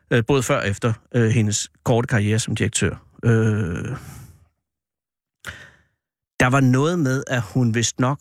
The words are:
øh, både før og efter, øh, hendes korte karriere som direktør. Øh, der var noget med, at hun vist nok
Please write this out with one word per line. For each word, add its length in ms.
øh, 160
både 160
før 160
og 80
efter, 260
øh, 140
hendes 420
korte 240
karriere 320
som 160
direktør. 400
Øh, 720
der 100
var 100
noget 400
med, 280
at 140
hun 340
vist 240
nok 220